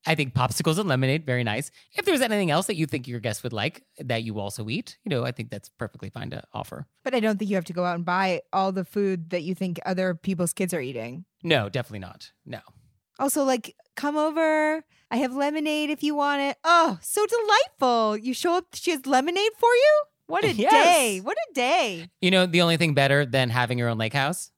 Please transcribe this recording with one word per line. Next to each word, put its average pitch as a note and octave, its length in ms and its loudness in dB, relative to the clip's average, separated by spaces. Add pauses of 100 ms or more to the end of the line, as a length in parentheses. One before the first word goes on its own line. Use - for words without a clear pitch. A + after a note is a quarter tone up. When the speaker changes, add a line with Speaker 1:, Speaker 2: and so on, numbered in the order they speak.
Speaker 1:
I D#3+ 100 2
think C#3+ 200 -2
popsicles D3 420 0
and G#3 100 -2
lemonade, C3+ 380 0
very B2 200 -2
nice. A2 260 -4 (260)
If G4+ 80 -6
there's E4 160 2
anything G#3 300 0
else E3+ 160 0
that G3+ 80 -2
you D#3 100 0
think C3 220 -6
your A#2+ 140 -8
guests G#2+ 200 -6
would A#2 120 -6
like A2 300 -4 (160)
that A#2+ 240 -4
you G#2+ 140 -6
also G#2 320 -8
eat, - 360 -8
you G#3+ 40 -6
know, B2+ 160 -2
I B2 60 -4
think A#2 180 -12
that's - 200 -14
perfectly - 400 -12
fine - 220 -12
to - 120 -12 (100)
offer. - 320 -12 (200)
Speaker 2:
But B3+ 100 -2
I A#3+ 60 2
don't G#3+ 180 0
think G#3 100 -4
you G3+ 60 0
have F3+ 100 -2
to F3 80 -14
go F3 120 -2
out F3 100 -2
and E3+ 100 -6
buy F3+ 360 0 (100)
all F#3+ 220 0
the F#3+ 120 -2
food F#3+ 460 -4
that F3+ 120 -2
you F3+ 120 -4
think F3+ 300 -6
other F#3 280 -2
people's F3 400 -2
kids F#3 200 -4
are D#3+ 80 -4
eating. B2+ 420 -8 (180)
Speaker 1:
No, C3+ 280 2
definitely A2+ 300 -6
not. - 320 -16 (140)
No. A#2+ 140 -12 (580)
Speaker 2:
Also, C#4 280 0
like, B3+ 300 -2 (200)
"Come D4 220 -4
over. D#4 680 0 (260)
I - 80 -2
have B3+ 180 -2
lemonade D4+ 540 -2
if D4+ 140 -4
you D4 120 0
want C#4+ 260 0
it." C#4 240 -2
Oh, E4 360 4
so - 240 0
delightful. C4+ 920 2
You A#3+ 160 -6
show F4 240 0
up, F4+ 160 -4
she - 180 -4
has C4+ 140 -4
lemonade E4+ 520 2
for A#4+ 120 4
you? D5 340 6 (240)
What F4 160 -2
a - 80 2
Speaker 1:
Yes. D#4 460 6
Speaker 2:
day. G#3+ 240 0
What D#4+ 160 -6 (120)
a E4+ 40 -20
day. B3 560 0 (100)
Speaker 1:
You F#3 120 2
know, F#3 140 4
the F3 160 2
only E3+ 140 4
thing D#3+ 180 2
better C#3 320 4
than B2+ 260 0
having B2 260 0
your A#2+ 100 0
own A2+ 100 0
lake A2+ 160 -2
house? C#3+ 440 -4